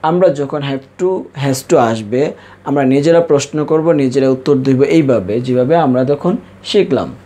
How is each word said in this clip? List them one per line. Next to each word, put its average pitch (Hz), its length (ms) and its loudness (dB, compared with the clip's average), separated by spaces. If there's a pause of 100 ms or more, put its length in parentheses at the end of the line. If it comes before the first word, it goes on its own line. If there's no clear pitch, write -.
(100)
আমরা 180 180 2 (120)
যখন 143 200 -6 (100)
have 135 140 -6 (160)
to, 180 80 0 (360)
has 131 140 0 (100)
to 170 80 2 (140)
আসবে, 113 320 -4 (460)
আমরা 143 140 0 (120)
নিজেরা 165 260 4 (100)
প্রশ্ন 143 260 0 (140)
করব, 156 160 0 (160)
নিজেরা 131 340 0
উত্তর 143 180 0 (120)
দেব, 131 140 2 (160)
এইভাবে 117 380 0 (120)
যেভাবে 127 280 0 (120)
আমরা 127 160 2 (100)
তখন 175 200 -2 (380)
শিখলাম। 123 380 0 (180)